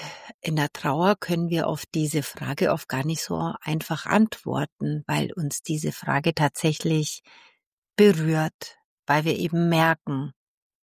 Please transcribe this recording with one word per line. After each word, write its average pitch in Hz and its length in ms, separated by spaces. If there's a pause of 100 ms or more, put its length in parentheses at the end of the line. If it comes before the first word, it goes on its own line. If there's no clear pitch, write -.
(400)
in 160 140
der 147 160
Trauer 170 480
können 170 300
wir 165 180
auf - 180 (100)
diese 156 260
Frage 139 500
oft 151 180
gar 131 160
nicht 160 180
so 165 380
einfach 156 440
antworten, 147 1040
weil 147 260
uns 147 300
diese 156 280
Frage 147 440
tatsächlich 156 840 (760)
berührt, 160 800 (300)
weil 151 180
wir 151 120
eben 170 320
merken, 160 640 (500)